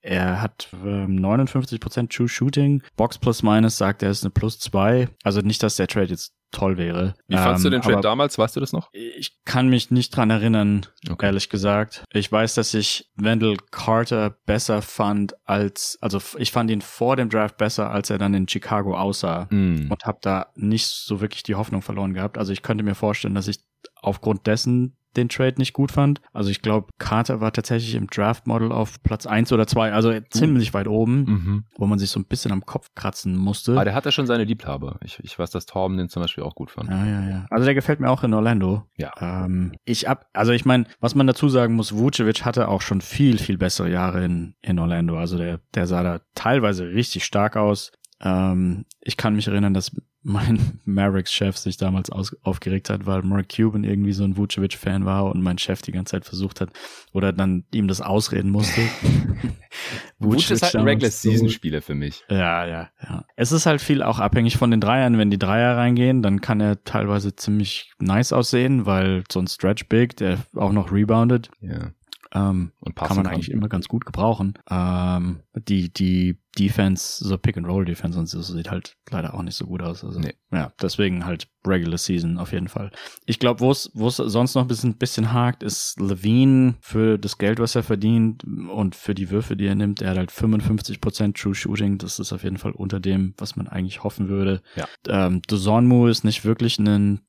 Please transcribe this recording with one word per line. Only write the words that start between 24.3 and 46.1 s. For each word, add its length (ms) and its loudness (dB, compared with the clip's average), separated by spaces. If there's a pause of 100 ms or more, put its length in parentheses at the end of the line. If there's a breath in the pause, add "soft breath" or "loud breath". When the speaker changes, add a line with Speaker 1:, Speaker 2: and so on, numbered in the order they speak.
Speaker 1:
dessen 480 0 (200)
den 120 0
Trade 300 0
nicht 140 0
gut 180 0
fand. 300 2 (120)
Also 180 -2
ich 120 -4
glaub, 260 0 (120)
Carter 400 0
war 120 0
tatsächlich 440 -2
im 100 -2
Draft-Model 640 0
auf 320 -4
Platz 240 -2
eins 260 2
oder 140 4
zwei, 260 2
also 200 4 (180)
ziemlich 420 2
weit 140 -2
oben, 380 2
Speaker 2:
Mhm. 400 0 (120)
Speaker 1:
wo 120 -2
man 100 2
sich 120 0
so 100 -4
ein 60 -8
bisschen 260 -4
am 120 -4
Kopf 300 -10
kratzen 420 -4
musste. 360 0
Speaker 2:
Aber 120 4
der 120 0
hatte 160 -2
schon 160 0
seine 160 2
Liebhaber. 580 -6
Ich, 220 -16
ich 120 -16
weiß, 140 -6
dass 160 -6
Torben 300 -2
den 140 -2
zum 120 -6
Beispiel 220 -6
auch 100 -8
gut 160 -12
fand. 200 -10
Speaker 1:
Ja, 140 0
ja, 240 -2
ja. 220 -6
Also 140 2
der 100 4
gefällt 240 0
mir 100 0
auch 140 2
in 100 2
Orlando. 520 2 (120)
Speaker 2:
Ja. 140 -8 (100)
Speaker 1:
Ähm, 520 -2 (120)
ich 220 -2
hab, 260 -4
also 200 2
ich 120 2
mein, 220 4 (140 loud breath)
was 160 0
man 100 6
dazu 220 2
sagen 260 4
muss, 180 0
Vucevic 520 2
hatte 240 0
auch 120 0
schon 200 -2
viel, 380 4
viel 200 -2
bessere 320 0
Jahre 340 0
in, 380 -4
in 160 0
Orlando. 400 0
Also 200 -4
der, 200 -4 (160)
der 140 0
sah 160 0
da 160 -2 (160)